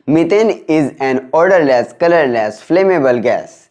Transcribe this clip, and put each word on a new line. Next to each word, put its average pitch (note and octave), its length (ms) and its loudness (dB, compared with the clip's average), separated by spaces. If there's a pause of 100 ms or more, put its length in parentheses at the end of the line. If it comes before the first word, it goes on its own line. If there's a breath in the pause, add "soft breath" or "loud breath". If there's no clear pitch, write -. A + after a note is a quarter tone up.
(100)
Methane F#3 420 2 (180)
is D3+ 180 0 (140)
an C3 140 -2 (200)
odorless, D#3 500 2 (160)
colorless, B2+ 500 0 (180)
flammable D#3+ 520 2
gas. G2+ 260 -2 (220)